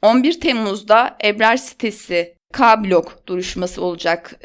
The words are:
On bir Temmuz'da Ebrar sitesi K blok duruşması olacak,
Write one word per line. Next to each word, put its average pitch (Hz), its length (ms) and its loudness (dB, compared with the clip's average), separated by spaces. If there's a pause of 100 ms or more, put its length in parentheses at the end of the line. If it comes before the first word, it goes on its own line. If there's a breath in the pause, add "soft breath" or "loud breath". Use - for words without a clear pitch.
On 240 220 4
bir 330 160 0
Temmuz'da 220 840 0
Ebrar 214 340 2
sitesi 185 760 -6 (180)
K 226 300 4
blok 180 440 -2
duruşması 180 560 -8
olacak, 170 600 -6